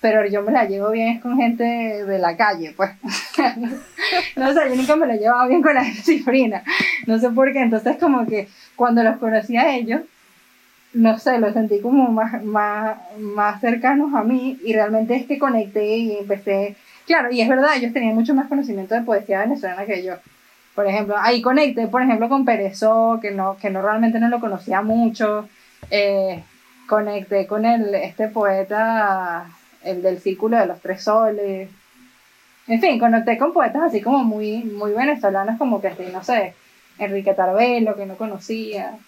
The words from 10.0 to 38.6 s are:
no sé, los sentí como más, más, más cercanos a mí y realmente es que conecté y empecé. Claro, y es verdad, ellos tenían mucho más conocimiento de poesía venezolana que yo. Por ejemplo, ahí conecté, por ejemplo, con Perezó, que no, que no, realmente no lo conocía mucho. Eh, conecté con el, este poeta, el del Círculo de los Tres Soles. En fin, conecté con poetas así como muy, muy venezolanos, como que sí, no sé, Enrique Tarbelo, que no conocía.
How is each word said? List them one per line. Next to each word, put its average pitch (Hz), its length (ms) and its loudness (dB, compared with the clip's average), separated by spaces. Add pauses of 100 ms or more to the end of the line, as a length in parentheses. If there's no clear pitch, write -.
no 226 260 4
sé, 254 180 0
los 214 160 0
sentí 214 280 0
como 254 280 4
más, 220 340 0
más, 214 540 -2 (220)
más 208 420 -2
cercanos 269 540 0
a 214 80 0
mí 254 400 0
y 226 100 -2
realmente 220 420 2
es 247 120 -4
que 285 100 -2
conecté 214 480 0 (120)
y 220 200 -2
empecé. 202 580 -4 (300)
Claro, 294 260 2
y 247 100 0
es 226 80 2
verdad, 277 260 4
ellos 240 180 -2
tenían 226 220 0
mucho 233 180 2
más 277 140 0
conocimiento 226 480 -4
de 240 60 0
poesía 202 400 0
venezolana 202 440 -4
que 190 180 -4
yo. 185 100 -6 (600)
Por 202 140 0
ejemplo, 202 300 -2
ahí 233 240 2
conecté, 247 460 2
por 247 140 0
ejemplo, 233 280 2
con 269 160 2
Perezó, 226 760 2
que 208 100 -6
no, 196 260 -4
que 202 120 -6
no, 190 120 -4
realmente 226 380 0
no 233 100 2
lo 240 100 0
conocía 202 420 -4
mucho. 220 680 0 (440)
Eh, 196 500 0 (460)
conecté 202 580 -2
con 214 200 -2
el, 226 300 2
este 165 340 -4
poeta, 196 1160 -2 (380)
el 180 180 -6
del 185 180 0
Círculo 214 380 0
de 208 80 4
los 175 160 -6
Tres 190 220 -8
Soles. 202 680 0 (960)
En 226 140 2
fin, 294 180 4
conecté 226 400 4
con 294 120 2
poetas 285 320 0
así 233 180 0
como 254 220 2
muy, 214 400 -2
muy 208 280 -4
venezolanos, 226 680 0
como 233 240 0
que 190 140 -2
sí, 185 80 -12 (100)
no 185 100 -10
sé, 208 300 0 (460)
Enrique 196 340 -2
Tarbelo, 214 600 2
que 202 100 -10
no 190 100 -12
conocía. 214 800 -10 (120)